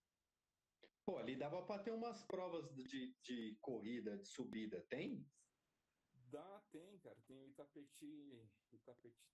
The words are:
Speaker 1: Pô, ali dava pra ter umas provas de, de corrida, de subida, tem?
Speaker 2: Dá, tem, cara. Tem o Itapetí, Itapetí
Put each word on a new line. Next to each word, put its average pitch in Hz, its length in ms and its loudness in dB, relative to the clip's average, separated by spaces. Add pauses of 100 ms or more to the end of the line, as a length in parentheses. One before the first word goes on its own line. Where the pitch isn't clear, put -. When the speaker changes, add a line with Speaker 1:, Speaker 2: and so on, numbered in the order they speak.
(1040)
Speaker 1:
Pô, 180 140 6
ali 120 180 4
dava 147 280 4
pra 202 140 2
ter 220 140 0
umas 226 320 2
provas 175 500 2
de, 127 480 0
de 113 380 0
corrida, 107 580 2
de 98 100 -6
subida, 110 520 0 (100)
tem? 190 360 2 (1000)
Speaker 2:
Dá, 175 320 -6 (120)
tem, 180 260 -10
cara. 120 180 -10 (100)
Tem 131 140 -12
o 135 80 -14
Itapetí, 143 1000 -10 (220)
Itapetí 117 600 -14